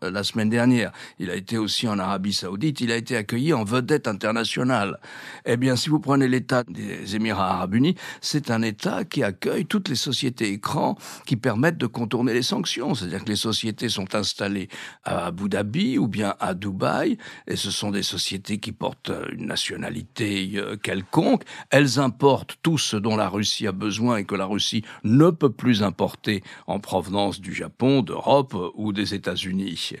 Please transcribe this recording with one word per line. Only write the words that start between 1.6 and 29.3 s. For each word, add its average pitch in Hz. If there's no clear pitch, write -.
en 104
Arabie 98
Saoudite, 101
il 117
a 117
été 117
accueilli 120
en 117
vedette 127
internationale. 110
Eh 120
bien, 131
si 120
vous 151
prenez 139
l'État 127
des 95
Émirats 98
Arabes 92
Unis, 143
c'est 139
un 113
État 170
qui 147
accueille 120
toutes 202
les 147
sociétés 123
écrans 143
qui 123
permettent 131
de 127
contourner 117
les 123
sanctions. 196
C'est-à-dire 98
que 104
les 104
sociétés 110
sont 104
installées 101
à 87
Abu 90
Dhabi 107
ou 131
bien 98
à 95
Dubaï, 123
et 185
ce 196
sont -
des 101
sociétés 98
qui 107
portent -
une -
nationalité, -
euh, 101
quelconque. 107
Elles 135
importent 135
tout 165
ce -
dont 107
la 104
Russie 104
a 98
besoin 107
et 101
que 98
la 95
Russie 104
ne 135
peut 151
plus 110
importer 98
en 92
provenance 95
du -
Japon, 131
d'Europe, 120
euh, 87
ou 104
des 101
États-Unis. 92